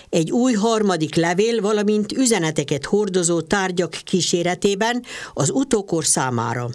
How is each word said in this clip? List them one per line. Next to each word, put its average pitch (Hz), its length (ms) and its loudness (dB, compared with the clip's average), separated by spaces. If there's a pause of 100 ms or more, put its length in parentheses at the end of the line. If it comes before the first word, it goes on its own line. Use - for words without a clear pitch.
egy 165 220 0
új 254 220 2
harmadik 202 600 2
levél, 185 460 2
valamint 208 520 0
üzeneteket 160 720 0
hordozó 180 560 0
tárgyak 185 500 0
kíséretében 196 1120 -2 (280)
az 143 180 -2
utókor 202 540 0
számára. 120 720 -2